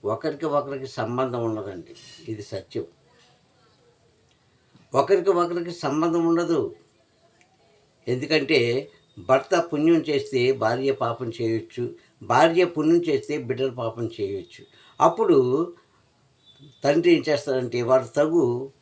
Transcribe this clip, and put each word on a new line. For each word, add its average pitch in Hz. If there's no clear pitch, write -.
ఒకరికి 143
ఒకరికి 139
సంబంధం 120
ఉండదండి. 101
ఇది 104
సత్యం. 98
ఒకరికి 180
ఒకరికి 175
సంబంధం 165
ఉండదు. 165
ఎందుకంటే 135
భర్త 131
పుణ్యం 156
చేస్తే 135
భార్య 127
పాపం 117
చేయొచ్చు, 113
భార్య 165
పుణ్యం 170
చేస్తే 147
బిడ్డలు 131
పాపం 117
చేయొచ్చు. 95
అప్పుడు 147
తండ్రి 165
ఏం 143
చేస్తారంటే, 127
వారు 123
తగు 139